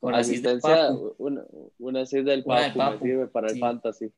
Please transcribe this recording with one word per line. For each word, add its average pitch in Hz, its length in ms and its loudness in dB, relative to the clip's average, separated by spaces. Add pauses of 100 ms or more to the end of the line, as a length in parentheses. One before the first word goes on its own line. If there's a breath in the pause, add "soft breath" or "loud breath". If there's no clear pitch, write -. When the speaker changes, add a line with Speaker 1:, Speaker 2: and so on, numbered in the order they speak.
Speaker 1:
Con 123 140 -2
asist 120 300 0
del 123 160 2
Speaker 2:
Asistencia, 156 280 6
Speaker 1:
Papu. - 300 -4
Speaker 2:
una, 139 260 -6 (340)
una 131 220 -4
asist 131 240 0
del 139 200 2
Speaker 1:
Una 127 180 4
de 143 80 0
Speaker 2:
Papu, 123 80 -4
me 135 120 2
Speaker 1:
Papu. 110 140 -8
Speaker 2:
sirve 127 220 0
para 110 220 -2
el 110 60 -2
Speaker 1:
Sí. 123 60 -4
Speaker 2:
fantasy. 120 580 -4